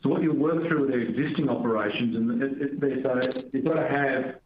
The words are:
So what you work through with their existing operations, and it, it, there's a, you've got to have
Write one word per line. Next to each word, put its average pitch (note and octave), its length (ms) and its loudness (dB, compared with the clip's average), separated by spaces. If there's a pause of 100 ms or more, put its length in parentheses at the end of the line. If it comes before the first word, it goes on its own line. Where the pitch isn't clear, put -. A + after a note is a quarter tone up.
So C#3 40 4
what D#3 140 2
you D#3 100 2
work D#3+ 360 0
through D3+ 140 2
with C3+ 80 2
their B2 100 0
existing C3+ 480 0
operations, A#2 680 0
and A#2 260 0
it, C#3 220 -2
it, - 180 -4
there's C3 240 0
a, B2+ 480 0
you've C3+ 120 0
got D#3+ 100 2
to - 140 0
have C3 580 0